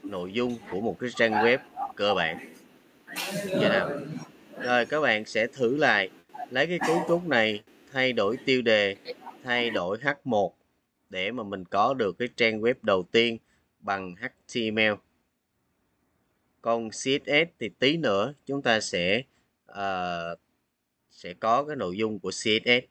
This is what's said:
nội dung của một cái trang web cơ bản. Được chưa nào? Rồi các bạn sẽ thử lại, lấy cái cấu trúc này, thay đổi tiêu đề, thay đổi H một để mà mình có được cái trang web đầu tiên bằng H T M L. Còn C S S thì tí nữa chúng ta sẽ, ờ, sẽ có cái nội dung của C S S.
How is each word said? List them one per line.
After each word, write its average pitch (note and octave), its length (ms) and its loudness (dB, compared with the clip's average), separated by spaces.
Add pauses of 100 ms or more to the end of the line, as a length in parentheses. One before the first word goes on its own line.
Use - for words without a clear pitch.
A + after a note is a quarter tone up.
nội F#2+ 300 -8
dung A#2+ 240 -2 (140)
của F#2 100 -4
một G#2+ 180 -2
cái B2 160 -6
trang A2+ 160 4
web A#2 260 4 (380)
cơ G2+ 180 0
bản. E2+ 400 -2 (920)
Được F#3+ 160 -4
chưa - 80 4
nào? - 200 2 (720)
Rồi B2 240 2
các D3 140 -2
bạn A2 260 2
sẽ A2+ 220 0
thử B2 300 0
lại, G#2+ 320 4 (400)
lấy C3+ 180 0
cái F3 200 -4
cấu E3 200 2
trúc F3 200 0
này, A2 340 2 (300)
thay C3 220 0
đổi A2+ 320 2
tiêu B2+ 160 4
đề, G#2 340 4 (480)
thay A#2+ 260 0
đổi G2 320 -2
H C#3+ 60 -2 (160)
một G#2 320 0 (540)
để F#2+ 220 -4
mà B2 120 -8
mình G2 220 -8
có G#2+ 280 2
được G#2+ 260 0
cái B2 160 -2
trang A2 260 2
web A#2 200 2
đầu G2 300 2
tiên A#2 260 2 (420)
bằng F#2+ 360 -6
H A2 100 -14 (280)
T - 20 -8 (180)
M - 20 -4
L. G#2+ 180 4 (1700)
Còn A#2 280 -2
C G#2+ 40 -14
S C3+ 320 -2
S D3+ 220 2 (120)
thì A2 100 -6 (100)
tí C#3+ 180 2
nữa A#2+ 360 0 (120)
chúng C#3 160 -6
ta A2+ 180 2
sẽ, G2 420 0 (440)
ờ, F2 680 -6 (760)
sẽ F2+ 220 -16
có A#2 300 2
cái D3+ 120 -8
nội F#2+ 220 -4
dung G#2+ 220 -2
của F#2 120 -6
C - 120 -8
S A2 220 2
S. B2 260 4